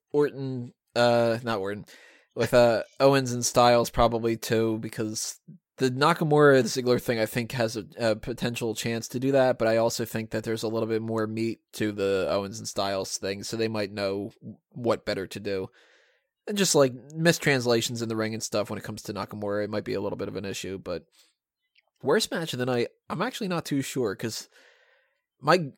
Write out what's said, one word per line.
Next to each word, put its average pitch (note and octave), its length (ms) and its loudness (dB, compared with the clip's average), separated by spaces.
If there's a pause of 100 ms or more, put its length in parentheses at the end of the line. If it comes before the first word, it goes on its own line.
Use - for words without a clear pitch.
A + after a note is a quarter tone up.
(120)
Orton, C3+ 600 -2 (220)
uh, A#2 480 4
not A2+ 160 -2
Orton, G2+ 260 -6 (520)
with, A2+ 180 0
uh, A#2 300 6 (160)
Owens C3+ 320 6
and B2 120 -2
Styles A#2+ 460 6
probably A#2 460 2
too, A2+ 420 0
because A2 600 -8 (380)
the C3 120 2
Nakamura D3 720 6
Ziggler A#2+ 400 0
thing A#2 160 0
I A2 80 2
think A#2 260 -4
has A2+ 240 -2
a, G2+ 80 -6 (140)
a A2 160 2
potential A#2 640 -6
chance A#2 320 -6
to B2+ 100 -6
do C3 140 0
that, C3 260 4
but A#2 80 2
I A2+ 120 4
also A#2 260 0
think A2 260 -6
that A2+ 140 -4
there's A2+ 180 -2
a A2+ 60 -4
little A2+ 200 -2
bit A2+ 140 0
more A2+ 240 -2
meat A2+ 320 -4 (140)
to G#2+ 180 -2
the G2 400 0
Owens G2 300 -2
and G#2+ 80 -12
Styles G2 500 -4
thing, G2 240 -6
so - 140 -8
they A2+ 100 0
might G#2+ 260 -4
know G2+ 380 -2 (400)
what A#2 340 -2
better G2 220 -4
to - 140 -12
do. G2 280 -6 (760)
And G#3 120 -4
just, F#3+ 160 2
like, C#3 180 6 (220)
mistranslations B2 880 2
in A2+ 80 -4
the A2 60 -4
ring A2 180 -2
and A2 80 -10
stuff G#2 260 -2
when G#2 100 -8
it G2 60 -14
comes A2 200 -12
to G#2+ 100 -8
Nakamura, G#2 500 -6
it G#2 60 -6
might G#2+ 120 -4
be G#2 120 -6
a G2 80 -4
little F#2+ 160 -6
bit G2+ 100 -8
of G#2 80 -8
an G2 80 -8
issue, F#2+ 340 -8
but F2 280 -8 (960)
worst E3+ 280 2
match G3+ 220 -4
of B2+ 60 -4
the B2 80 -2
night, B2 220 0 (200)
I'm A#2+ 140 -6
actually A3+ 260 -6
not F3 160 -4
too C#3 160 -2
sure, B2 340 -2
'cause - 340 -8 (920)
my D3+ 380 2